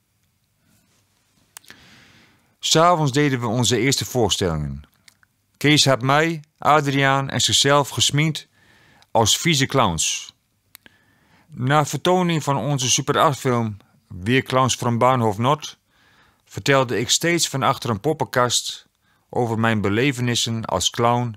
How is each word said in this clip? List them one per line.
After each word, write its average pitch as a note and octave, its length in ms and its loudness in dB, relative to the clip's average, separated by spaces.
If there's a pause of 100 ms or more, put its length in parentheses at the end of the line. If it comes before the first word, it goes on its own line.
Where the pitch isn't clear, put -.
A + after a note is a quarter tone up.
(2500)
's - 180 0
Avonds D#3+ 360 4
deden C3+ 280 2
we A#2+ 60 -4
onze A#2 320 0
eerste B2 260 0
voorstellingen. D#2+ 800 -2 (760)
Kees D3 280 2
had C3 180 2
mij, D3+ 400 0 (160)
Adriaan C#3 720 2
en A#2 100 -2
zichzelf C#3 480 2
gesminkt D3 600 -2 (640)
als A2 280 2
vieze C#3 280 0
clowns. - 680 -2 (1120)
Na C#3 400 0
vertoning F3 560 0
van C#3+ 140 -2
onze B2+ 340 -2
Super C#3+ 280 0
acht C3+ 200 2
film A#2 380 -2 (320)
Weer G#2+ 340 0
Clowns B2+ 340 0
van A#2+ 220 -2
Bahnhof A#2 400 2
Noord C#3 400 -2 (640)
vertelde B2+ 540 0
ik A#2 120 -2
steeds E3+ 380 0
van C3+ 140 -6
achter B2 280 -2
een G2 100 -2
poppenkast C3 840 -2 (420)
over A2+ 300 -2
mijn A2+ 220 0
belevenissen A#2 840 -2
als - 260 -2
clown A#2+ 460 -2